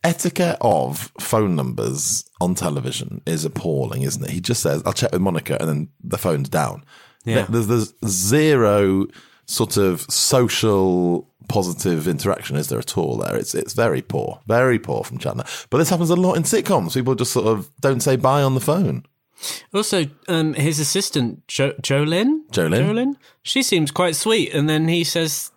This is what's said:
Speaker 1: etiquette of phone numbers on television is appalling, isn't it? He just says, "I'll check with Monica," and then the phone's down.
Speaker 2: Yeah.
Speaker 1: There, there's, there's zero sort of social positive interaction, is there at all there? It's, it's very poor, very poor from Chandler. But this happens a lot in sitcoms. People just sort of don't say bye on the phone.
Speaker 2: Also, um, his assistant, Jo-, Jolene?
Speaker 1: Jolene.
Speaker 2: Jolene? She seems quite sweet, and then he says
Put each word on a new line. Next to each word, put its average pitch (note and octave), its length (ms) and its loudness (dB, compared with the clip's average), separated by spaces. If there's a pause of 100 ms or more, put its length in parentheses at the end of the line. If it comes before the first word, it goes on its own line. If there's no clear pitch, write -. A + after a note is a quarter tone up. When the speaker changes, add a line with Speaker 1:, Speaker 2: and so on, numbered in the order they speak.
Speaker 1:
etiquette F3 580 0
of D2+ 600 0
phone G#2+ 340 0
numbers C2 680 -2 (160)
on F2+ 140 2
television C#2+ 720 -6
is D#2+ 180 -2
appalling, C2+ 580 -4
isn't C2+ 220 -6
it? - 60 -6
He F2 100 -4
just A2 220 -2
says, D2+ 220 0
"I'll F#2 100 -2
check - 180 -2
with F2+ 80 0
Monica," E2 400 -2
and D#2+ 80 -2
then D2+ 200 -2 (140)
the B1 160 -6
phone's C#2+ 300 -2
down. C#2 360 -4 (400)
Speaker 2:
Yeah. A2+ 240 0
Speaker 1:
There, A#2 140 2
there's, A2 300 0
there's G#2+ 200 -4
zero G#2 920 4 (400)
sort - 300 -2
of F#2 240 2 (100)
social F#2+ 1160 2 (200)
positive F2 600 0
interaction, D#2+ 480 -2
is C#2+ 120 -4
there B1 100 -2
at - 180 -6
all C2 220 -2
there? G1+ 180 -2
It's, - 180 -4
it's - 200 -4
very G2 260 0
poor, - 460 -6
very A#2+ 320 2
poor - 260 -4
from B2 140 -12
Chandler. - 260 -6 (240)
But B2+ 100 0
this D#3 120 2
happens E3+ 200 0
a F3 60 4
lot F3+ 200 2
in E3 80 0
sitcoms. D#3+ 500 0
People C3 200 2
just A#2+ 180 -2
sort A#2 140 2
of A2 240 0 (100)
don't C3+ 200 2
say C3 160 2
bye C3+ 260 4
on C3+ 120 2
the B2+ 60 2
phone. D3+ 440 0 (680)
Speaker 2:
Also, F#3+ 320 0 (220)
um, D#3+ 260 0
his D3 240 0
assistant, D3+ 680 -2
Jo-, C#3 340 0
Jolene? F3+ 720 2
Speaker 1:
Jolene. G#2+ 340 2
Speaker 2:
Jolene? B3 280 0 (280)
She - 200 -2
seems D#3+ 280 2
quite F3 240 0
sweet, A3 400 0
and D3+ 160 2
then D#3 160 2
he E3+ 160 2
says D#3+ 540 -2